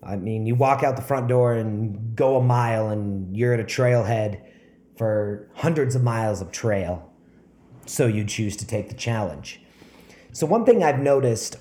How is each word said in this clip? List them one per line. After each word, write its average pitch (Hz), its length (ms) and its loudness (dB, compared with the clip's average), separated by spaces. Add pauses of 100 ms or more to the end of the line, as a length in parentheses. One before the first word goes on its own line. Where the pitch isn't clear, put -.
I 95 120 -8
mean, 110 300 -4
you 117 80 0
walk 135 300 4
out 135 120 2
the 117 60 -8
front 127 260 -2
door 123 260 4
and 110 640 -4
go 135 200 4
a 127 80 4
mile 117 460 2
and 101 460 -4
you're 120 200 2
at 113 40 0
a 110 40 -2
trailhead 110 800 0 (520)
for 107 600 -2
hundreds 143 400 0
of 123 80 2
miles 113 360 0
of 90 120 -10
trail, 90 600 -2 (760)
so - 180 0
you 107 180 0
choose 104 340 -6
to 107 100 -12
take 104 220 -6
the - 60 -14
challenge. 104 640 -6 (760)
So - 120 -2
one 208 200 2
thing 220 180 6
I've 143 160 2
noticed 135 600 2